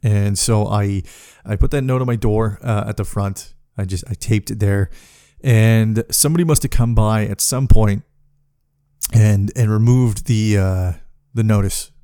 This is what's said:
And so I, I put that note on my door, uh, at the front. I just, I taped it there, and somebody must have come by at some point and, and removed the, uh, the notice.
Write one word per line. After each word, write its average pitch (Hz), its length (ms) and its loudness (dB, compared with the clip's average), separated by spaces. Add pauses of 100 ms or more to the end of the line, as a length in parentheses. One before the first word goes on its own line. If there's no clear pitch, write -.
And 101 360 0
so 107 300 0
I, 101 340 -2 (420)
I 104 140 -6
put - 140 2
that 143 100 -2
note 131 180 -2
on 127 80 -2
my 120 80 0
door, 107 460 -2
uh, 107 260 -2
at 107 80 -6
the 101 100 -6
front. - 480 -6 (240)
I 101 60 -6
just, 92 240 -6
I 113 60 -8
taped 107 380 -4
it 110 80 -8
there, 101 320 0 (520)
and 110 680 2
somebody 165 360 2
must 156 160 2
have 131 100 -6
come 120 240 2
by 107 300 2
at 101 160 -6
some 135 260 -2
point 104 360 4 (1080)
and, 104 420 2
and 117 140 0
removed 113 560 2
the, 107 320 0
uh, 92 360 0 (420)
the 113 80 -2
notice. 104 480 0 (120)